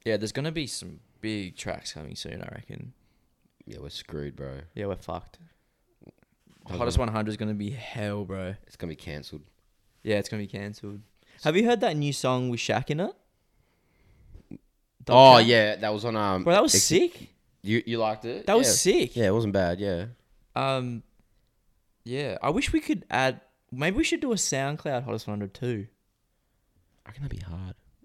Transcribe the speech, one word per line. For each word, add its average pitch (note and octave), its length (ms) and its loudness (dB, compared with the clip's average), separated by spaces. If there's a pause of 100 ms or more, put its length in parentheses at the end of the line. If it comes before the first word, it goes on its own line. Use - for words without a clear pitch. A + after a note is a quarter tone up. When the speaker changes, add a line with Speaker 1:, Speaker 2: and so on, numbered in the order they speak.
Speaker 1:
Yeah, A2 140 -2
there's G#2 140 -6
gonna D3+ 200 -6
be D#3 140 -6
some E2 340 -14 (220)
big G2+ 340 -8
tracks - 380 -10
coming D#2 220 -14
soon, - 260 -12
I - 120 -12
reckon. - 380 -16 (760)
Speaker 2:
Yeah, A1 140 -18
we're C#2 80 -14
screwed, C#2+ 480 -12
bro. C#2 240 -12 (140)
Speaker 1:
Yeah, G#2 120 -10
we're F#2+ 100 -6
fucked. - 420 -12 (1300)
The - 60 -10
Speaker 2:
Hold F2+ 80 -6
Speaker 1:
Hottest A#2 180 0
Speaker 2:
on. B2 80 2
Speaker 1:
one A2 80 -4
hundred A2 180 -2
is G#2 40 -6
gonna G#2+ 180 -4
be G2+ 160 -6
hell, G#2 540 -8
bro. F#2+ 300 -8 (120)
Speaker 2:
It's - 100 -20
gonna E2+ 160 -10
be C#2+ 40 -12
cancelled. D2 460 -14 (600)
Speaker 1:
Yeah, G#2+ 140 -2
it's G2+ 120 -4
gonna G#2+ 140 -8
be G2 60 -10
cancelled. G#2 520 -12 (440)
Have D#3 120 2
you G#3+ 80 4
heard A#3 160 4
that G3 160 0
new D3 160 0
song B2+ 360 -2
with A#2+ 120 -4
Shaq A2+ 300 -2
in D3+ 100 -2
it? D4+ 140 -4 (1900)
Speaker 2:
Oh, B2+ 280 12
Speaker 1:
Don't A#2 40 12
Care? A2+ 80 6
Speaker 2:
yeah, G#2+ 280 4
that G#2+ 160 -2
was G#2+ 120 -4
on, A#2 120 -2
um, G2 280 0
Speaker 1:
Bro, E3+ 100 4
that G3+ 80 6
was E4 120 2
Speaker 2:
Ex- G3 100 4
Speaker 1:
sick. - 440 0 (340)
Speaker 2:
You, A2 240 0
you A2+ 120 -4
liked A2 260 -2
it? B2 220 -8
Speaker 1:
That G3 100 4
was C4 120 6
Speaker 2:
Yeah. G3 240 4
Speaker 1:
sick. A#3+ 240 2
Speaker 2:
Yeah, A#2 120 2
it F#2+ 60 4
wasn't A2 180 2
bad, F2+ 280 0
yeah. G2 260 -4 (480)
Speaker 1:
Um, B2+ 480 -4 (1040)
yeah, B2+ 380 -6
I C3+ 80 0
wish G#3 220 0
we D#4+ 80 2
could D4+ 300 -4
add, C3 300 0 (300)
maybe D3+ 260 -2
we D#4+ 80 2
should E4 160 -2
do C4+ 120 -2
a G#3 40 0
SoundCloud C#3 680 -2
Hottest A2 240 -6
one G#2 100 -4
hundred G2+ 160 -8
too. A#2 320 -4 (1160)
Speaker 2:
I - 60 -20
reckon - 120 -14
that'd B2+ 160 -8
be F2 60 -10
hard. F2+ 300 -12 (300)